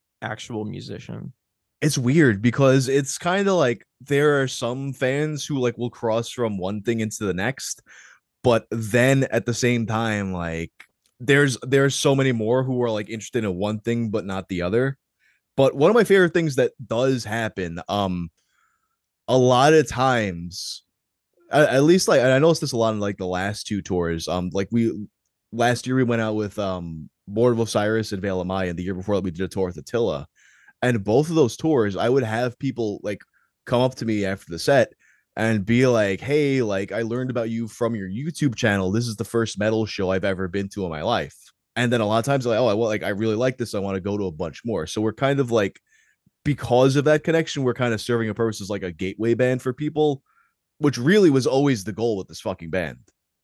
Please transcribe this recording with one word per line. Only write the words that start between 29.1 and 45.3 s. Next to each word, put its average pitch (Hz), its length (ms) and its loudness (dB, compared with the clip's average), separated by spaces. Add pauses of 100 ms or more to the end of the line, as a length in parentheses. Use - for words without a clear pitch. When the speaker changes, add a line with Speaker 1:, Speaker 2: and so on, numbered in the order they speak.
Speaker 2:
that 92 80 -2
we 92 80 -4
did 82 100 -8
a 92 60 -4
tour 95 180 -4
with 90 100 -8
Attila. 80 520 -4 (540)
And 120 200 0
both 127 280 2
of 170 40 -2
those 143 220 2
tours, 113 400 0
I 104 120 0
would 131 140 2
have 117 380 -4
people, 117 420 -4
like, 101 200 -8 (440)
come 123 160 2
up 131 140 0
to - 80 -8
me 107 200 0
after 95 260 -6
the 85 100 -8
set 135 320 2 (440)
and 110 280 0
be 120 220 4
like, 104 340 2
"Hey, 139 420 0
like, 101 280 -4
I 104 120 -4
learned 123 280 -4
about 117 180 -4
you 117 200 -6
from 117 260 -4
your 98 140 -6
YouTube 135 480 -4
channel. 98 340 2
This 117 160 0
is 113 80 -6
the 107 100 -6
first 113 340 -2
metal 110 280 0
show 95 240 -2
I've 95 140 0
ever 95 240 -2
been 98 220 -4
to 98 140 -6
in 87 60 -4
my 78 120 -6
life." 90 340 -2 (400)
And 123 160 0
then 120 80 2
a 110 60 2
lot 107 120 2
of 113 60 0
times, 139 200 0
like, 117 140 2
"Oh, 127 80 4
I, 104 80 4
well, 113 140 0
like, 107 160 -2
I 82 60 -4
really 107 260 -2
like 131 200 0
this. - 180 -6
I 104 40 -2
wanna 98 220 -4
go 101 180 -4
to 101 80 -4
a 90 60 -6
bunch 80 320 -8
more." 92 220 -4
So 110 140 -6
we're 110 120 0
kind 135 260 0